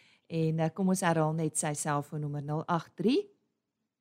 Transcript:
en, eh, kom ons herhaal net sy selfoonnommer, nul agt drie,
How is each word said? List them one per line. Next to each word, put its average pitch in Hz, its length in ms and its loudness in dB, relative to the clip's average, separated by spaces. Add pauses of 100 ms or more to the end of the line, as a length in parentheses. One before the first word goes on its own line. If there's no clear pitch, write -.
(280)
en, 160 320 0
eh, 160 140 2
kom 190 140 0
ons 185 120 2
herhaal 160 320 2
net 160 240 -2
sy 151 160 -2
selfoonnommer, 147 680 -4
nul 151 240 -4
agt - 300 -2
drie, 262 320 2 (720)